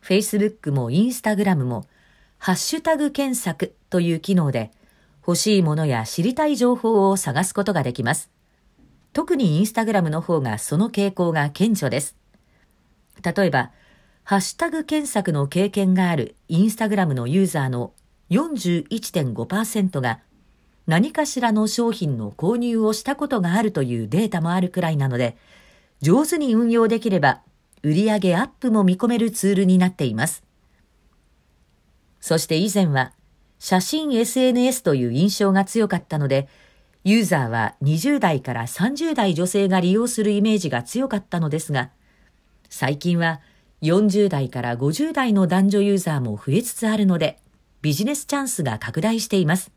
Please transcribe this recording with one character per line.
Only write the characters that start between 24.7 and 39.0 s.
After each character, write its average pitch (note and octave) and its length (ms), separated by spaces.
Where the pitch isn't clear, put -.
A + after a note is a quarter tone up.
く F3+ 120
ら E3 100
い D#3 60
な C#3 120
の B2 80
で、 A#2+ 200
上 G#3 240
手 E4 120
に C4+ 180
運 A#3 140
用 A#3 180
で A3 120
き A#3 100
れ F#3+ 100
ば、 C#3 220
売 D3+ 200
上 G3 320
ア G3 80
ッ C4+ 40
プ B3+ 120
も G#3+ 120
見 F#3 140
込 A#3+ 100
め A#3+ 120
る A3+ 120
ツ F#3+ 160
ー G3+ 80
ル F#3+ 100
に F#3 120
な F3+ 100
っ F#3 60
て D3+ 120
い A2+ 100
ま A#2+ 120
す。 - 160
そ - 180
し D#3 100
て D#3+ 100
以 G3 160
前 G3 140
は、 C3 260
写 F#3 220
真 D4+ 320
エ A#3 120
ス A#3+ 120
エ B3+ 160
ヌ B3 80
エ B3+ 100
ス B3+ 100
と D#3 140
い B2 120
う A#2 40
印 F3 280
象 G3 120
が F#3+ 140
強 G#3+ 220
か F#3+ 100
っ E3+ 100
た D#3 100
の C#3+ 100
で、 C3+ 200
ユ G#3+ 180
ー G#3 40
ザ F3+ 200
ー - 20
は A2+ 340
二 D3 160
十 C4+ 220
代 E3 220
か B2+ 120
ら A#2 140
三 A3+ 280
十 D#4+ 180